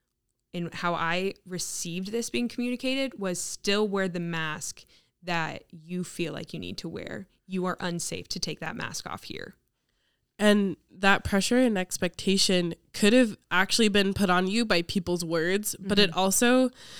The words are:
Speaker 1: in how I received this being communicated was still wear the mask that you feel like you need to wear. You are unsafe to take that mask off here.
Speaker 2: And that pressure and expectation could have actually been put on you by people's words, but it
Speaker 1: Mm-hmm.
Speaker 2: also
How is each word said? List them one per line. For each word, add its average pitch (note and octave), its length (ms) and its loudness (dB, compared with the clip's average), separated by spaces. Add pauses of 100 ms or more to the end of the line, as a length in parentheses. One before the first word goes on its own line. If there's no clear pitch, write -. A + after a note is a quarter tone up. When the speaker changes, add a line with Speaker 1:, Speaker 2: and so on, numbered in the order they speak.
(540)
Speaker 1:
in F3 200 -6
how F3 220 -2
I F3 400 -2 (100)
received F3+ 640 -6
this A#3 180 -4
being A#3+ 180 -2
communicated C4 720 -4
was F#3 200 -4
still G#3 480 -2
wear G3 220 -2
the F3 100 -6
mask D#3+ 640 -6 (400)
that E3+ 460 -4
you F3 340 -8
feel E3 300 -6
like - 200 -10
you - 60 -10
need - 200 -10
to E3 100 -10
wear. - 380 -10 (200)
You F#3 180 -2
are F3+ 140 -4
unsafe - 500 -6
to - 100 -6
take - 200 -6
that - 160 -4
mask - 320 -8
off - 180 -10
here. - 300 -12 (840)
Speaker 2:
And G#3 360 6 (140)
that G3 340 2
pressure G#3 360 2
and A#3 180 4
expectation F#3 960 0 (200)
could G#3 200 4
have B3 240 6 (140)
actually G3 360 4
been G3 260 2
put F#3+ 180 2
on F3+ 160 4
you A3+ 180 2
by F#3 160 2
people's F3 420 -2
words, E3+ 560 0
but G3 200 2
it G3+ 100 6
Speaker 1:
Mm-hmm. E3 100 -2
Speaker 2:
also A#3+ 500 4 (300)